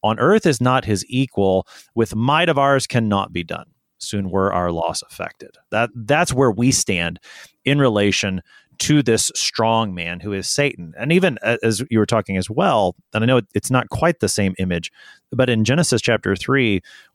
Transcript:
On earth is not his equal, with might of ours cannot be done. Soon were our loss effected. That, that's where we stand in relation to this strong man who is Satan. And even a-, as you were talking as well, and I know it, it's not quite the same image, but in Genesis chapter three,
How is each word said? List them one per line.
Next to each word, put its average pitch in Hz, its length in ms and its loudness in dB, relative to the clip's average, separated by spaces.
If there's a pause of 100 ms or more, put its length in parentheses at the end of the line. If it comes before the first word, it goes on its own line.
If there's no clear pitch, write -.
On 110 160 0
earth 185 280 2
is 143 140 2
not 127 240 2
his 101 240 -2
equal, 98 580 0 (280)
with 113 200 0
might 143 340 2
of 143 100 2
ours 139 280 2
cannot 104 460 0
be 87 120 -6
done. 82 220 -10 (320)
Soon 98 320 -6
were 95 220 0
our 90 180 0
loss 85 320 -4
effected. - 540 -14 (140)
That, 113 240 0
that's 139 380 0
where 131 180 2
we 120 200 0
stand 85 480 -2 (460)
in 139 140 0
relation 104 640 0 (360)
to 147 240 2
this 113 320 0
strong 113 580 -2
man 87 280 -8
who 101 120 -8
is 95 160 -6
Satan. 87 500 -4
And 131 140 -2
even 175 300 2
a-, 113 200 0
as 113 280 0
you 110 80 4
were 104 80 4
talking 101 320 0
as 90 100 -2
well, 113 480 0 (160)
and 110 100 -2
I 113 40 2
know 127 100 4
it, 113 180 0
it's - 160 -4
not 123 200 0
quite 170 300 0
the 104 80 2
same 95 300 0
image, 90 320 -4 (400)
but 127 200 0
in 110 160 2
Genesis 131 340 2
chapter 107 340 0
three, 117 460 0 (340)